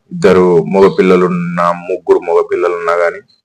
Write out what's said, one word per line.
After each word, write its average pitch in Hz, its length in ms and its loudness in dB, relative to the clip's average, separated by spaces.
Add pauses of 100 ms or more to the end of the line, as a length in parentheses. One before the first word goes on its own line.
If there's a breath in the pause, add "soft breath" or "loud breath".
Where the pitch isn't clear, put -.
(120)
ఇద్దరు 90 520 2
మగ 95 340 2
పిల్లలున్నా, 90 720 0
ముగ్గురు 90 460 -2
మగ 85 340 0
పిల్లలున్నా 87 440 -2
కానీ 87 240 -2 (240)